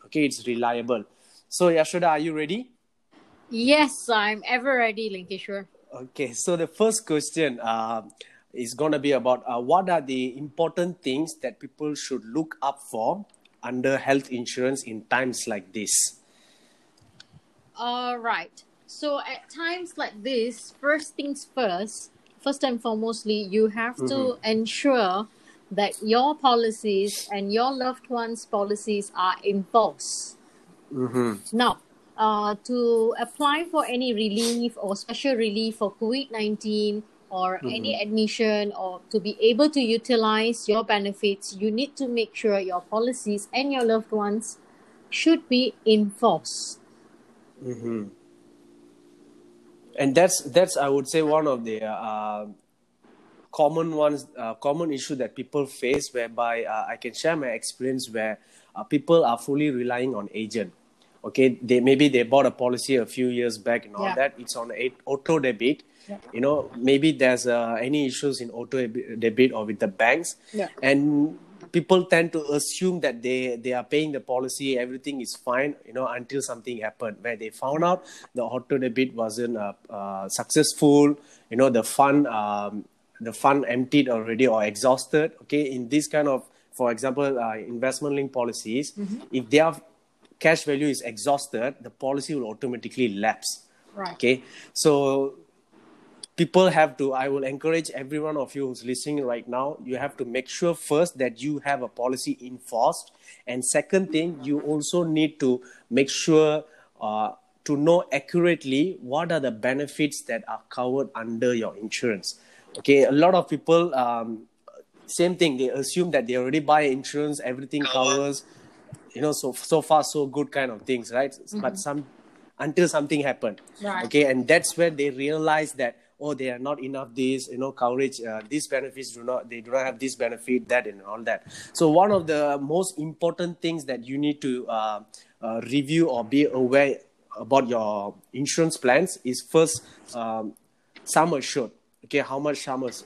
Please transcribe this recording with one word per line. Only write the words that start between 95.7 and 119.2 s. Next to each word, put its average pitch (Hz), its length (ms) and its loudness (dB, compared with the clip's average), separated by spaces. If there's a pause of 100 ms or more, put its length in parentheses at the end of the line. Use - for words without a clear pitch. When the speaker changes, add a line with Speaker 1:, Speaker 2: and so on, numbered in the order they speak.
Speaker 1:
people 180 320 6
have 156 260 4
to, 139 160 0
I 131 160 -2
will 139 160 -2
encourage 151 460 -2
every 135 280 -8
one 151 200 -4
of 131 180 -6
you 139 100 -4
who's 123 200 -8
listening 135 400 -4
right 120 200 -4
now, 131 380 -4
you 127 140 -6
have 143 180 -6
to - 80 -6
make 127 240 -6
sure 170 260 0
first 156 440 0
that 120 240 -2
you 143 240 -4
have 143 160 -2
a 120 80 -6
policy 131 500 -4
in 123 200 -14
force. 127 520 0 (340)
And 123 200 -4
second 160 480 0
thing, 160 280 -2
you 143 200 -2
also 151 420 0
need 156 380 0
to 127 200 2 (280)
make 139 200 2
sure, 156 540 4 (380)
uh, 107 320 -2 (320)
to 147 100 0
know 165 380 6
accurately 165 880 2
what 156 320 -2
are 156 80 0
the 127 100 0
benefits 135 800 -2
that 113 180 -6
are 110 220 -10
covered 127 440 -2
under 117 400 -2
your 113 220 -4
insurance. 104 640 -4 (380)
Okay, 139 260 8
a 127 80 6
lot 165 240 6
of 175 140 2
people, 165 440 2
um, 117 500 -2 (640)
same 180 280 2
thing, 156 220 2
they 131 100 2
assume 139 440 -2
that 131 140 2
they 123 120 0
already 131 220 0
buy 151 240 4
insurance, 147 580 -2
everything 135 420 -4
Speaker 3:
Covered. 131 320 2
Speaker 1:
covers, 139 300 -2 (680)
you - 80 -8